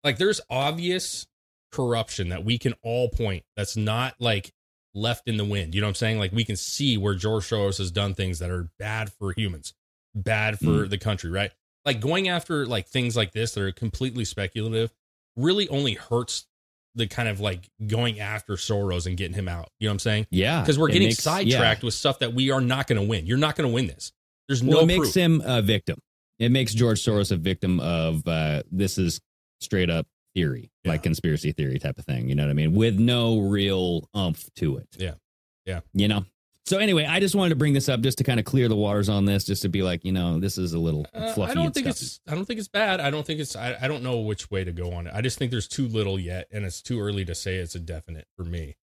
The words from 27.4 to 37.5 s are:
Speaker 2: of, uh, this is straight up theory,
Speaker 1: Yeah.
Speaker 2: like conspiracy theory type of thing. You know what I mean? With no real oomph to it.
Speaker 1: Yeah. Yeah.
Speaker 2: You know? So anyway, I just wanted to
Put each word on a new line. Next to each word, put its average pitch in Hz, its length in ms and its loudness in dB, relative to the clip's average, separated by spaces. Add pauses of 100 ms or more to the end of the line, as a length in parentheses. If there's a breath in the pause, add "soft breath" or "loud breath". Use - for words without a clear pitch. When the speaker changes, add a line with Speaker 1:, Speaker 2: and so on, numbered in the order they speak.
Speaker 2:
of, 80 480 0
uh, 78 440 0
this 92 260 0
is 87 240 0 (380)
straight 90 300 0
up 82 180 0 (260)
theory, 69 380 0 (120)
Speaker 1:
Yeah. 87 100 0
Speaker 2:
like 76 100 -2
conspiracy 78 480 0
theory 69 280 -2
type 71 200 -6
of - 60 -14
thing. 64 240 -2
You 69 60 0
know 71 80 2
what 71 60 2
I 73 40 0
mean? 78 200 2
With 107 260 4
no 117 400 4
real 98 800 0
oomph 87 380 -2
to 73 220 -2
it. - 100 -14 (100)
Speaker 1:
Yeah. 90 180 -6 (500)
Yeah. 90 160 -6 (120)
Speaker 2:
You 101 140 4
know? 104 180 2 (400)
So 190 120 0
anyway, 185 280 4
I 165 140 0
just 196 160 2
wanted 185 140 4
to 156 60 4